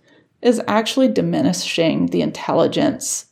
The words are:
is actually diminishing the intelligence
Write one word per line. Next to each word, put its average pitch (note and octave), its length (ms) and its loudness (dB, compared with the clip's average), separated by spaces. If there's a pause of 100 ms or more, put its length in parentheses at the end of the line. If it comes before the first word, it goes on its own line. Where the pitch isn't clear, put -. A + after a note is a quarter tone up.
(420)
is A#3 260 2
actually A3 400 2
diminishing E3+ 1000 0
the E3+ 140 0
intelligence - 1120 -2